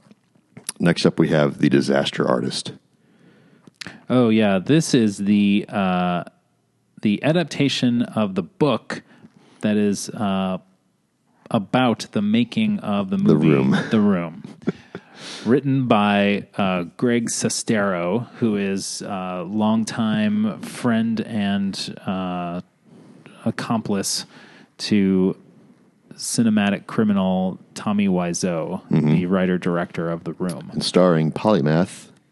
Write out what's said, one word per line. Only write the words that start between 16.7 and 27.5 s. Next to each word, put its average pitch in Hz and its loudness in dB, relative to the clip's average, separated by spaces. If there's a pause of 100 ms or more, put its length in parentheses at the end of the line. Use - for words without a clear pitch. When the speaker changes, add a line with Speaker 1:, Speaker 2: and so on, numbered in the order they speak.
Speaker 2:
Greg 120 0
Sestero, 101 -2 (120)
who 110 0
is 98 -4
a 92 -8
longtime 107 -2
friend 113 -2
and, 101 -4 (120)
uh, 90 -6 (840)
accomplice - -4 (520)
to 95 2 (800)
cinematic 107 0
criminal 95 0 (160)